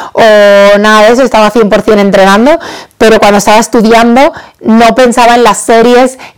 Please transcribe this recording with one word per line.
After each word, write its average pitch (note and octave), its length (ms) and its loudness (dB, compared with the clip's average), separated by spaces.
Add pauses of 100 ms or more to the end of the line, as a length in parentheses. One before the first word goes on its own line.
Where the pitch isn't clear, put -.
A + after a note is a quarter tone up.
(140)
o G3+ 640 2
nada G#3+ 280 0
de A#3 60 2
eso, B3+ 100 0
estaba A3 260 0
cien A3 180 -2
por G3+ 140 -2
cien G#3+ 180 0
entrenando, G3+ 580 0 (400)
pero A3 220 0
cuando G3+ 200 0
estaba G#3+ 200 0
estudiando, A#3 720 0 (300)
no A3+ 340 0
pensaba A#3+ 400 0
en A#3+ 80 0
las A#3+ 140 0
series B3 600 0 (200)